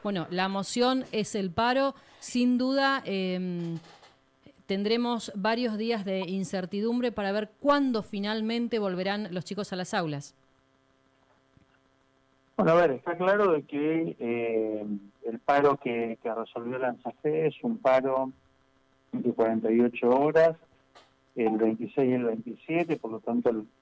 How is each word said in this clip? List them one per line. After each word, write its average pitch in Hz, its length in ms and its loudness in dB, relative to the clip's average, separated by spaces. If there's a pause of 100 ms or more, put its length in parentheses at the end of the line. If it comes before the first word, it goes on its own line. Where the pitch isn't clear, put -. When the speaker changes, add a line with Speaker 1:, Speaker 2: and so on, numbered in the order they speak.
Speaker 1:
bueno, 196 260 -4
la 190 200 -2
moción 240 640 0
es 220 220 -4
el 196 160 -2
paro, 254 440 0 (260)
sin 247 380 2
duda, 269 480 0
em, 180 720 -4 (880)
tendremos 226 680 -2
varios 220 420 -2
días 220 300 -2
de 190 140 -2
incertidumbre 202 920 -4
para 202 200 -4
ver 208 180 -4 (100)
cuándo 269 420 2
finalmente 220 760 -2
volverán 196 520 -2
los 175 140 -6
chicos 196 300 -8
a - 20 -6
las 180 160 -6
aulas. 151 420 -4 (2250)
Speaker 2:
Bueno, 170 160 4
a - 40 8
ver, 170 160 6
está 147 220 -4
claro 190 380 4
de 147 120 2
que, 160 540 -2
eh, 113 680 -2 (400)
el 117 140 -6
paro 143 360 4
que, 117 460 -4
que 113 120 -4
resolvió 120 440 -8
la 131 120 -2
ansafe 151 580 -4
es - 140 -6
un 117 140 -2
paro 131 560 2 (800)
de 123 200 -2
cuarenta 113 380 2
y 113 100 6
ocho 120 280 2
horas, 156 480 4 (800)
el 110 220 2
veintiséis 113 500 2
y 127 60 2
el 123 100 0
veintisiete, 127 720 -2
por 113 140 -8
lo 110 80 -8
tanto 117 320 0
el 107 160 -4 (160)